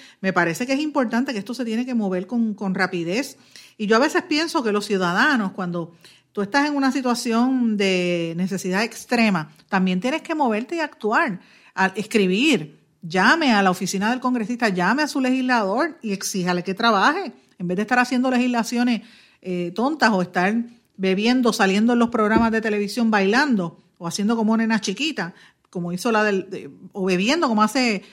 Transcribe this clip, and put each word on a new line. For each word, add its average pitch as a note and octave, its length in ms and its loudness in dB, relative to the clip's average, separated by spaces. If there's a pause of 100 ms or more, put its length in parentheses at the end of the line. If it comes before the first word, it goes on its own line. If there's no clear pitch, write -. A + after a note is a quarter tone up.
(200)
me F#3+ 120 -2
parece E3+ 340 0
que C4+ 60 -2
es C4+ 80 0
importante C4+ 520 -2
que G3+ 80 -4
esto A#3 140 -10
se B3 100 -6
tiene A3+ 200 -4
que B3+ 100 -6
mover F#3+ 320 -2
con, A3+ 280 -2
con G3 200 -4
rapidez. F#3 600 -2 (420)
Y G#3 100 -4
yo A3 80 6
a - 20 4
veces D#4 240 2
pienso D#4 400 -2
que G#3+ 100 0
los G#3 140 -2
ciudadanos, G3+ 680 2
cuando F3 400 -6 (400)
tú G#3 80 -4
estás C#4 260 0
en D4 100 -2
una C4+ 160 2
situación A#3+ 840 0
de F3+ 600 0
necesidad F#3+ 480 -2
extrema, A3 680 0 (160)
también F#3 320 0
tienes D4+ 220 -2
que E4 140 -4
moverte B3 400 0
y E4 40 -2
actuar, A3+ 600 -2 (340)
a F#3+ 220 2
escribir, G3 880 0 (220)
llame A#3 460 4
a G3+ 100 4
la F#3+ 80 4
oficina G3 400 -2
del B3 100 -2
congresista, A#3+ 480 -2
llame F#3+ 340 2
a C#4+ 60 0
su C#4 120 -2
legislador B3+ 840 0
y G#3+ 100 -4
exíjale F3+ 520 -2
que F#3+ 100 -4
trabaje. A#3 580 2 (260)
En F3+ 100 -6
vez F3+ 80 -2
de G#3 60 -2
estar A#3+ 160 0
haciendo B3+ 320 0
legislaciones, A#3+ 720 0 (400)
eh, F3 320 -4
tontas B3+ 360 0
o F#3 120 2
estar F#3 320 0 (420)
bebiendo, G#3+ 560 2
saliendo G#3 400 2
en A#3+ 60 2
los A#3 100 4
programas A3+ 420 2
de A3 100 0
televisión G#3+ 500 -2
bailando G#3 680 2 (200)
o F3 80 -10
haciendo G3+ 280 -2
como A3+ 220 2
nena A3 240 0
chiquita, A3+ 540 -6 (360)
como F3 220 -6
hizo F3+ 180 -2
la G#3+ 140 2
del, G3 240 0
de, F3 220 -10 (220)
o G3 120 -4
bebiendo A3 440 0
como G#3+ 140 2
hace, A3 400 0 (100)